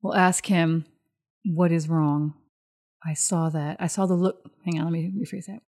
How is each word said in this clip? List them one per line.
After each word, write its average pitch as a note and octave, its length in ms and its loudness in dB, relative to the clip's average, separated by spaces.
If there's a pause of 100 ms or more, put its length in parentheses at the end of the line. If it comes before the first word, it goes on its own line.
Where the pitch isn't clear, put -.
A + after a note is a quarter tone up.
will - 140 -6
ask F#3 320 4
him, E3 400 2 (580)
What F3 280 2
is D#3+ 160 0
wrong? D3+ 460 2 (680)
I D#3+ 100 -4
saw E3 360 0
that. D3+ 300 -4
I F3 80 -2
saw F#3+ 180 -2
the F#3 80 2
look. F3+ 360 -2 (140)
Hang E3+ 140 -2
on, D#3 60 -2
let E3 80 -2
me E3 240 -4
rephrase F#3+ 300 -8
that. G#3 260 -16